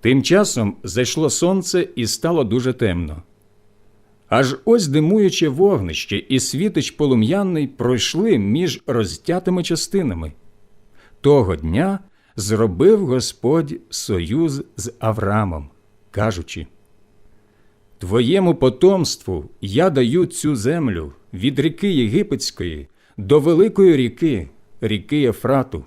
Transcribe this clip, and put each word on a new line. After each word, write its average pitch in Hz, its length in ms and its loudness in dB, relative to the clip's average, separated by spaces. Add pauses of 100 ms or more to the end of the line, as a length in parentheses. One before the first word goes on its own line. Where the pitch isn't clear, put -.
Тим 131 220 2
часом 156 600 2
зайшло 123 480 -2
сонце 180 680 0
і 120 100 -2
стало 160 380 0
дуже 120 280 0
темно. 85 500 -2 (1040)
Аж 127 360 2
ось 220 240 4
димуюче 165 600 2
вогнище 127 680 0
і 131 240 0
світич 170 500 -2
полум'яний 147 760 0
пройшли 151 720 0
між 123 480 -2
розтятими 175 760 -2
частинами. 123 720 -4 (880)
Того 123 360 4
дня 113 420 -2 (380)
зробив 110 720 2
Господь 139 720 -2 (100)
союз 131 720 -4 (120)
з 113 220 -10
Аврамом, 101 720 -2 (400)
кажучи: 92 560 -6 (1300)
«Твоєму 127 560 2
потомству 135 960 0 (100)
я 135 300 0
даю 135 360 2
цю 151 300 -4
землю 107 560 -4 (220)
від 123 240 -4
ріки 160 340 -2
Єгипетської 113 960 -4 (280)
до 107 240 2
великої 175 560 4
ріки, 123 520 -2 (320)
ріки 139 440 -2
Ефрату 123 640 -2